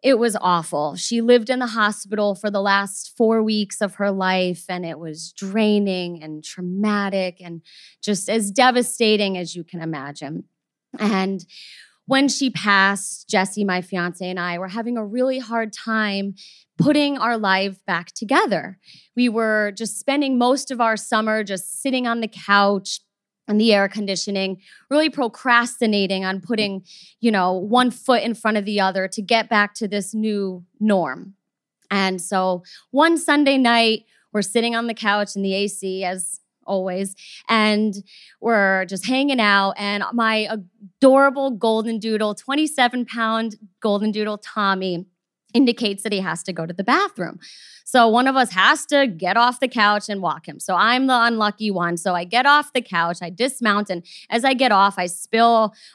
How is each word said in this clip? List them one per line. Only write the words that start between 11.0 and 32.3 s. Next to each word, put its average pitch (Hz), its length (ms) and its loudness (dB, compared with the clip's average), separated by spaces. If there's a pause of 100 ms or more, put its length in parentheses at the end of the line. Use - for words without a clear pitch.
when 269 240 2
she 262 200 -2
passed, 196 760 0
Jesse, 196 380 0
my 180 160 -2
fiance, 180 460 -6
and 185 120 -6
I 175 180 -4
were 185 120 -8
having 233 280 -6
a 214 80 -6
really 254 340 -2
hard 226 340 -6
time 202 640 -4 (420)
putting 285 400 2
our 226 200 -2
life 196 480 0
back 175 280 -6
together. 202 680 -2 (360)
We 247 120 2
were 214 480 0
just 220 240 -8
spending 277 380 0
most 254 340 0
of 247 80 -8
our 226 160 2
summer 220 480 -2
just 196 380 -8
sitting 254 260 -2
on 233 140 -2
the 220 80 -6
couch 202 720 2 (480)
and 208 120 2
the 220 120 4
air 196 140 4
conditioning, 196 720 -4 (300)
really 302 200 2
procrastinating 226 1160 0
on 190 160 -4
putting, 202 420 -4 (380)
you 233 100 2
know, 185 220 2
one 233 360 2
foot - 320 0
in 233 120 -4
front 220 240 -2
of 202 80 -4
the 202 160 -2
other 190 260 0
to 202 140 -8
get 220 260 0
back 208 260 0
to 220 140 -6
this 196 260 -6
new 202 520 -4 (160)
norm. 196 520 0 (560)
And 190 320 2
so 185 420 -2 (280)